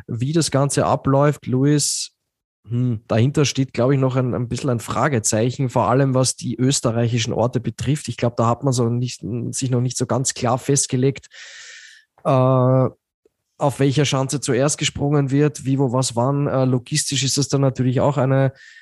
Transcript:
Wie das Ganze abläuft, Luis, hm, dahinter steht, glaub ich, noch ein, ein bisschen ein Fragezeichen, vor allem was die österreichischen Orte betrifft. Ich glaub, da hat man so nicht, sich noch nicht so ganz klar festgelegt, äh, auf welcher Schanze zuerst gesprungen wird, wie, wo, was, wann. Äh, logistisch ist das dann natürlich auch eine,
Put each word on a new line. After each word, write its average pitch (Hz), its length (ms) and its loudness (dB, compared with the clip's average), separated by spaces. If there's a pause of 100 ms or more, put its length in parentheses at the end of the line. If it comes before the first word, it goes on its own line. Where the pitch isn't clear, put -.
Wie 123 240 -4
das 160 180 0
Ganze 139 360 0
abläuft, 139 600 2
Luis, 143 680 0 (560)
hm, 120 420 -2
dahinter 131 360 2
steht, 135 280 -2
glaub 117 180 2
ich, 139 80 2
noch 131 160 0
ein, 127 180 0
ein 113 140 -2
bisschen 123 240 -4
ein 117 80 0
Fragezeichen, 120 880 -2
vor 117 200 2
allem 135 260 2
was 127 220 0
die - 200 -6
österreichischen 120 760 0
Orte 123 260 0
betrifft. 127 480 -4
Ich 117 100 -8
glaub, 117 200 -2
da 113 100 2
hat 117 160 0
man 139 100 0
so 120 160 0
nicht, 120 320 -4 (300)
sich 123 180 -4
noch 123 120 0
nicht 123 160 -4
so 127 100 -2
ganz 127 260 -2
klar 123 240 0
festgelegt, 139 680 -2 (960)
äh, 131 640 4 (680)
auf 139 220 -2
welcher 139 260 2
Schanze 135 360 -2
zuerst 135 360 0
gesprungen 143 540 0
wird, 143 340 0
wie, 135 140 0
wo, 135 140 2
was, 127 220 0
wann. 139 320 0
Äh, 131 180 0
logistisch 127 580 -2
ist 131 140 -2
das 139 120 0
dann 139 120 0
natürlich 127 400 0
auch 139 160 2
eine, 135 360 2 (280)